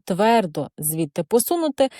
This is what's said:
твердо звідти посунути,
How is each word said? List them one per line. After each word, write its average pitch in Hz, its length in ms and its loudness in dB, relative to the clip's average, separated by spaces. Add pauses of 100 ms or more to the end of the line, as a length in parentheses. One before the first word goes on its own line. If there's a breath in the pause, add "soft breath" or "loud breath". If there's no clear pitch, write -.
твердо 185 640 0 (100)
звідти 156 440 -4
посунути, 277 640 0 (120)